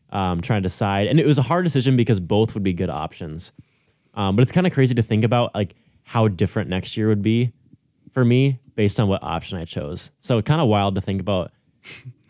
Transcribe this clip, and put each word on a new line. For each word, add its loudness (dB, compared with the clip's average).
um, -2
trying -2
to -2
decide. 0
And 2
it 4
was 4
a 2
hard 0
decision 2
because 2
both 0
would -4
be 0
good -4
options. -8
Um, 0
but 4
it's 4
kinda 2
crazy 2
to 2
think 0
about, 2
like, -4
how 2
different -2
next -6
year 0
would 2
be 0
for 0
me 2
based 0
on 2
what 0
option -6
I -8
chose. -8
So 0
kinda 0
wild 2
to -2
think -4
about -4